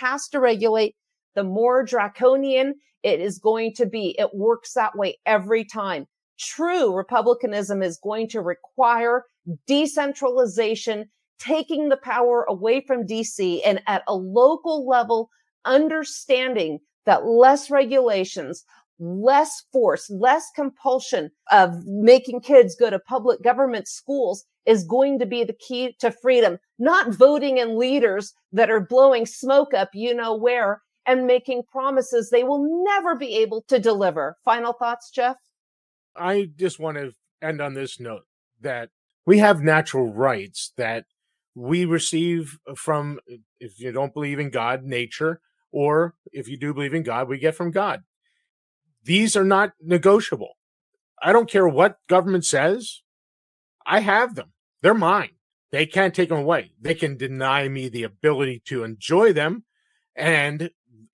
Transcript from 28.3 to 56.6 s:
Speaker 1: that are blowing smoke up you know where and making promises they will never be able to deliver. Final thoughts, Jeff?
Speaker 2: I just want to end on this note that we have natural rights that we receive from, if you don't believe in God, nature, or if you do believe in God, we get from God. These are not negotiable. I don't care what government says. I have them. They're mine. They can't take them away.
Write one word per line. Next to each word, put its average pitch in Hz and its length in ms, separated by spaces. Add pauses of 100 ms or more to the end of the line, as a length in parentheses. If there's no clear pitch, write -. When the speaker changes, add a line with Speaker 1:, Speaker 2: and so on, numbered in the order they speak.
Speaker 1:
that 214 180
are 220 100
blowing 247 460
smoke 277 480
up 190 180
you 233 220
know 226 200
where 220 460 (260)
and 254 200
making 247 440
promises 262 600
they 247 140
will 294 400
never 370 300
be 240 220
able 220 320
to 262 100
deliver. 185 640
Final 233 280
thoughts, 240 380
Jeff? 254 260 (800)
Speaker 2:
I 190 400
just 175 220
want 156 180
to 139 160 (300)
end 156 180
on 143 140
this 135 260
note 113 220 (380)
that 120 280 (380)
we 208 120
have 208 220
natural 147 520
rights 107 680
that 113 260 (500)
we 147 300
receive 165 760 (180)
from, 147 420 (420)
if 104 180
you 123 140
don't 135 220
believe 143 240
in 143 100
God, 127 360
nature, 135 560 (300)
or 151 440 (180)
if 135 160
you 139 80
do 147 160
believe 139 220
in 165 80
God, 123 260
we 135 80
get 156 180
from 175 160
God. 190 320 (1000)
These 190 340
are 196 80
not 196 280 (100)
negotiable. 175 720 (680)
I 175 100
don't 233 180
care 190 180
what 160 280 (120)
government 180 380
says. 180 560 (800)
I 190 160
have 214 360
them. - 160 (280)
They're 196 140
mine. 185 380 (380)
They 147 140
can't 190 300
take 170 160
them 160 80
away. 143 420